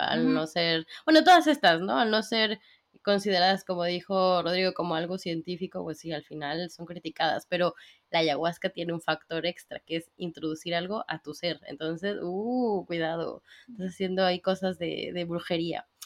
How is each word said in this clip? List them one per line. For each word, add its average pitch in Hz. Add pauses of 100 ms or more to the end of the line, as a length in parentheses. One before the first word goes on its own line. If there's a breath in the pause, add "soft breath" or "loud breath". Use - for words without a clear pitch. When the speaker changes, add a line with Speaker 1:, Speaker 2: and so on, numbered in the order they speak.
Speaker 1:
al -
Speaker 2:
Ujú. -
Speaker 1:
no 160
ser, 165 (200 loud breath)
bueno, 320
todas 349
estas, 175
¿no? 208
Al 233
no 220
ser 220 (420 soft breath)
consideradas, 196
como 175
dijo 180
Rodrigo, 180
como 165
algo 175
científico, 170
pues 160
sí, 165
al 151
final 151
son 170
criticadas, 160
pero 175 (340 loud breath)
la 170
ayahuasca 165
tiene 170
un 165
factor 160
extra, -
que -
es 165
introducir 160
algo 180
a 160
tu 151
ser. 165
Entonces, 165
uh, 214
cuidado, 165 (280 loud breath)
estás 196
haciendo 185
ahí 180
cosas 190
de, 165
de 180
brujería. 170 (180 loud breath)